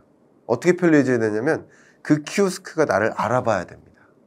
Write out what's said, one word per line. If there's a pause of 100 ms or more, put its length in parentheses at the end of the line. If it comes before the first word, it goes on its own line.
(460)
어떻게
편리해져야
되냐면 (340)
그
키오스크가
나를
알아봐야
됩니다. (360)